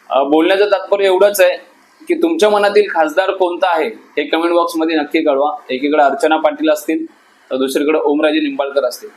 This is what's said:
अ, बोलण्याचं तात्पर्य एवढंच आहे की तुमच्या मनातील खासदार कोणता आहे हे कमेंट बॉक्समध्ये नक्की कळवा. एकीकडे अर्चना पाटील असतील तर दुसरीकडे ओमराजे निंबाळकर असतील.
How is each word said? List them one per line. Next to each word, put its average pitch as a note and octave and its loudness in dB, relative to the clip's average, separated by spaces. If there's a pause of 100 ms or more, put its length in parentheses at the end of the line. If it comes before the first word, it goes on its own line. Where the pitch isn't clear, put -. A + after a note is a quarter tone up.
(100)
अ, C3+ 2
बोलण्याचं E3 2
तात्पर्य G3+ 0
एवढंच G3 2
आहे F3+ 4 (520)
की E3+ -2
तुमच्या E3 2
मनातील G3+ 2
खासदार E3 0
कोणता F3+ 0
आहे D3+ -2
हे - -8
कमेंट E3 -2
बॉक्समध्ये E3 0
नक्की D3+ -2
कळवा. D3 0 (140)
एकीकडे C#3+ 0
अर्चना C#3+ 0
पाटील D3+ -2
असतील D#3+ -4 (440)
तर C3 -2
दुसरीकडे C#3 0
ओमराजे D3+ 0
निंबाळकर C#3 -2
असतील. B2 -8